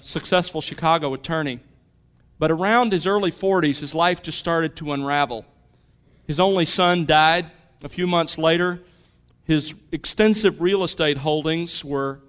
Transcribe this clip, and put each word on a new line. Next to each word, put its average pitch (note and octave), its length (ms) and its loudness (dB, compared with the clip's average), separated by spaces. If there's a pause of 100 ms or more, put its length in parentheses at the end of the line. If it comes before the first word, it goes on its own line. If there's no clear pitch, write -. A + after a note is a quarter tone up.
successful E3+ 600 -2
Chicago D3+ 540 0
attorney, C#3+ 440 -4 (800)
but D#3 120 2
around G#3 420 2
his E3 140 0
early G3 240 0
forties, F3 500 0
his C#3+ 140 -8
life E3+ 280 0
just - 160 -10
started E3 380 -2
to D3 160 -8
unravel. C#3 520 -2 (840)
His D3 120 -4
only F#3 260 4
son F3 420 2
died D#3+ 440 4 (320)
a C#3 60 -12
few F3+ 180 -6
months E3+ 320 0
later. F3 440 0 (640)
His D#3 300 -2 (160)
extensive G#3+ 680 2
real F#3+ 240 2
estate D#3 340 -2
holdings D#3+ 680 -4
were C#3 440 -6